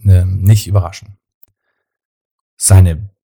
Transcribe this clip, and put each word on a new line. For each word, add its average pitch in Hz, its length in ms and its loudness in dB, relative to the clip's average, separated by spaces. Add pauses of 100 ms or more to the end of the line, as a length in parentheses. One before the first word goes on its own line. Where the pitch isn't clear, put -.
ähm, 92 380 0
nicht 104 260 0
überraschen. 90 500 -6 (1400)
Seine 92 560 0 (100)